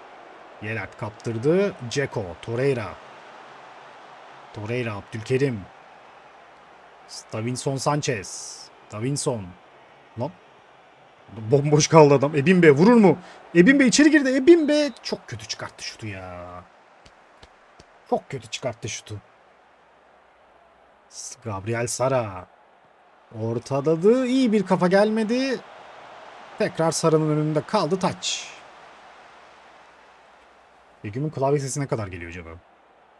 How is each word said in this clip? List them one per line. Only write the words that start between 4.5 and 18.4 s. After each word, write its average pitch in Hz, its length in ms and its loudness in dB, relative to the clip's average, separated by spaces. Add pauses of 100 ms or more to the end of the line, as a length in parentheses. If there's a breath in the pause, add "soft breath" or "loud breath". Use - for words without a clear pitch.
Torreira, 113 400 -6
Abdülkerim. 117 680 -4 (1700)
Davinson 123 440 -6
Sanchez. 135 840 -6 (320)
Davinson. 123 500 -4 (760)
Lan. 139 100 -6 (1200)
Bomboş 147 380 4
kaldı 151 260 8
adam. 139 220 0
Ebimbe 160 340 6
vurur 170 240 8
mu? 196 240 6 (360 loud breath)
Ebimbe 254 320 6
içeri 285 240 6
girdi. 269 260 4
Ebimbe 294 540 6 (120)
çok - 260 -12
kötü - 200 -14
çıkarttı - 360 -12
şutu - 220 -14
ya. 90 580 -14 (1500)
Çok - 200 -4
kötü 123 180 -12